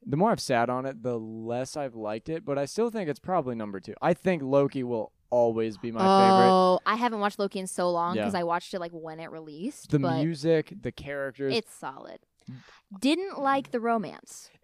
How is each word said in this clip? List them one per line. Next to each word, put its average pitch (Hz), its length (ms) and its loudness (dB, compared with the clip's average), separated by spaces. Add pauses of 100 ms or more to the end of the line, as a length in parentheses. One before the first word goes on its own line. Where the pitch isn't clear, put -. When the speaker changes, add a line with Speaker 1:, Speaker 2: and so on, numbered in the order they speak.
Speaker 1:
the 147 140 -2
more 208 120 4
I've 160 100 0
sat 120 280 2
on 127 160 -4
it, 123 180 -8
the 120 160 -4
less 113 600 -6
I've 135 160 -6
liked 110 340 -6
it. 160 160 -6
But 139 140 -2
I 139 80 -2
still 226 240 -2
think 208 180 -4
it's 139 100 -4
probably 151 360 -2
number 104 260 -6
two. 101 220 -12
I 156 100 4
think 175 300 0
Loki 139 400 2
will 120 300 -4 (180)
always 113 480 2
be 117 140 -8
my - 80 -4
favorite. 190 500 8
Speaker 2:
Oh, 185 340 6
I 214 120 0
haven't 226 240 -2
watched 202 180 -2
Loki 202 200 -2
in 190 80 -6
so 180 240 -2
long 170 260 -2
Speaker 1:
Yeah. 151 80 0
Speaker 2:
'cause 139 100 -2
I 180 80 -2
watched 170 320 -4
it, 185 60 -6
like, 170 120 -10
when 160 260 -12
it 165 120 -12
released, 160 600 -12
Speaker 1:
The 151 80 4
Speaker 2:
but 135 200 2
Speaker 1:
music, 156 640 0
the 127 100 -6
characters. 139 640 -6
Speaker 2:
it's - 160 -6
solid. - 460 -14 (840)
Didn't 339 400 0
like 269 300 0
the 240 100 -4
romance. 220 720 -6 (140)